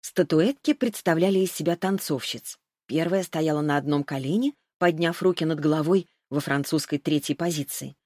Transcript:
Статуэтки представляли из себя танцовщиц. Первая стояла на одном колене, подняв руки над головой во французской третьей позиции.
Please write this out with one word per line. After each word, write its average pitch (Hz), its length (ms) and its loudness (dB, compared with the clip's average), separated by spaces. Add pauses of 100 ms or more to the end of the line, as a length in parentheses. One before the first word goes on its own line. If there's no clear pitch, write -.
Статуэтки 185 720 2
представляли 190 640 2
из 185 120 0
себя 170 240 0
танцовщиц. 170 800 -4 (300)
Первая 170 360 0
стояла 156 380 0
на 147 160 2
одном 143 260 0
колене, 156 500 -2 (260)
подняв 170 420 2
руки 180 240 2
над 160 140 0
головой 156 480 2 (220)
во 143 100 -2
французской 143 580 -2
третьей 147 380 0
позиции. 147 600 -6 (100)